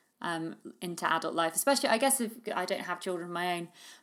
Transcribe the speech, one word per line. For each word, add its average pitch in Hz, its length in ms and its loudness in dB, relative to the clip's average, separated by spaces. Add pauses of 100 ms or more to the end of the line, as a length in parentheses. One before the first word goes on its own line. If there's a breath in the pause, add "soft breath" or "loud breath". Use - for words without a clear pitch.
(220 soft breath)
um, 165 360 -4 (240)
into 175 300 -2
adult 160 220 0
life. 165 220 2
Especially, 277 340 4
I 226 80 6
guess, 214 240 4
if 220 120 -4 (200)
I 180 120 -2
don't 190 160 -2
have 175 180 -4
children 175 300 -4
of 175 40 -6
my 175 200 0
own, 170 160 -4 (340 loud breath)